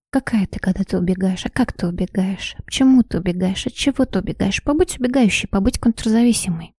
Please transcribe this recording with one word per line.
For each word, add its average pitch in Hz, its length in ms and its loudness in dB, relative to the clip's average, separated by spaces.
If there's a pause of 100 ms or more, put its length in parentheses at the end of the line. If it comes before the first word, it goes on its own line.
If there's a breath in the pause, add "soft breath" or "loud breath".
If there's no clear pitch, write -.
(120)
Какая 226 360 0
ты, - 120 -8
когда 190 240 -2
ты - 140 -4
убегаешь? 185 480 -2
А - 40 -6
как - 240 -2
ты - 140 -6
убегаешь? 185 680 -4
А - 40 -14
почему 262 420 4
ты - 160 -4
убегаешь? 185 480 -2
От - 60 -10
чего 269 320 0
ты 208 140 -2
убегаешь? - 440 -4
Побыть 311 360 0
убегающей, 247 480 2
побыть 196 320 0
контрзависимой. 220 1000 0